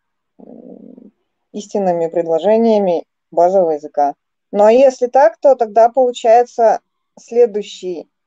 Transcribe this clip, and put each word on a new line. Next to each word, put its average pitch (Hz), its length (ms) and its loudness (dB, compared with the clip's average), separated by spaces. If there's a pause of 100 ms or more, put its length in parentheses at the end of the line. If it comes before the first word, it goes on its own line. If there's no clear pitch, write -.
(380)
м, - 760 -20 (400)
истинными 190 560 -6
предложениями 180 960 -2 (240)
базового 175 420 0
языка. 147 420 -4 (360)
Ну, 202 140 0
а 220 80 4
если 254 340 2
так, 277 320 0
то 277 160 2
тогда 226 340 0
получается 240 920 0 (380)
следующий, 202 920 -4 (180)